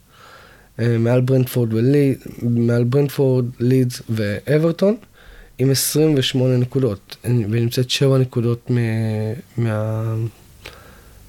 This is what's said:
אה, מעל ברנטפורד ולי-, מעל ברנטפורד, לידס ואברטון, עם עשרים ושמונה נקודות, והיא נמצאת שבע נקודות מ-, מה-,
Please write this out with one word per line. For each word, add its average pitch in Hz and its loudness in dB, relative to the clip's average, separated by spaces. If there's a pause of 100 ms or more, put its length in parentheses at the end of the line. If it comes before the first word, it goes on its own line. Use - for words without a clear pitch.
(800)
אה, 117 2
מעל 120 2
ברנטפורד 127 0
ולי-, 135 2 (260)
מעל 120 2
ברנטפורד, 131 0 (140)
לידס 123 0
ואברטון, 151 0 (640)
עם 131 2
עשרים 151 2
ושמונה 127 0
נקודות, 123 -2
והיא 113 0
נמצאת 123 -2
שבע 135 2
נקודות 120 -2
מ-, 110 -2 (240)
מה-, 110 -2 (1120)